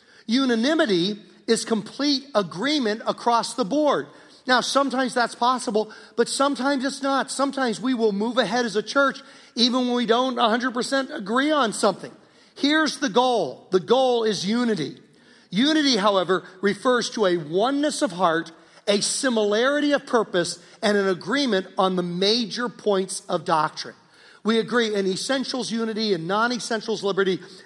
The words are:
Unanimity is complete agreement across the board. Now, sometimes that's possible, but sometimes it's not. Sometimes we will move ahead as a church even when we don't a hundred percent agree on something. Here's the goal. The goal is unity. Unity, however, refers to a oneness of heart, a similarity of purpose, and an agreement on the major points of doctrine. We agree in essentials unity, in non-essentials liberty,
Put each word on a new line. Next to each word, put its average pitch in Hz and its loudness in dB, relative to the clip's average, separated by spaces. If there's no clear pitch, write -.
Unanimity 233 2
is 226 2
complete 262 -2
agreement 214 -2
across 226 0
the 254 -2
board. 220 0
Now, 254 4
sometimes 262 0
that's 233 -2
possible, 233 0
but 233 2
sometimes 277 0
it's - -6
not. 269 -2
Sometimes 262 -2
we 262 0
will 220 2
move 214 -2
ahead 240 0
as 190 -4
a 208 0
church 277 0
even 247 2
when 240 0
we 240 0
don't 247 2
a 233 2
hundred 240 0
percent 262 -2
agree 247 0
on 262 2
something. 165 -2
Here's 302 2
the 277 -2
goal. 208 0
The 185 2
goal 240 2
is 185 -2
unity. 214 -2
Unity, 277 2
however, 185 2
refers 233 0
to 220 0
a 180 2
oneness 240 -2
of 269 0
heart, 165 0
a 202 2
similarity 247 0
of 285 0
purpose, 190 0
and 208 2
an 196 2
agreement 190 0
on 185 2
the 180 0
major 196 -2
points 190 -2
of 165 -4
doctrine. 156 -2
We 226 2
agree 220 0
in 196 -2
essentials 240 -4
unity, 220 -2
in 160 -2
non-essentials 220 -2
liberty, 196 0